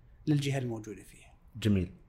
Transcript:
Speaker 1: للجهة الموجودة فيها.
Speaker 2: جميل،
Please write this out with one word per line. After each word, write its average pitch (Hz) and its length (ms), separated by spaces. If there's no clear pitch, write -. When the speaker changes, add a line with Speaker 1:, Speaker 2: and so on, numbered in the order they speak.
Speaker 1:
للجهة 139 300
الموجودة 113 460
فيها. - 300
Speaker 2:
جميل، 101 360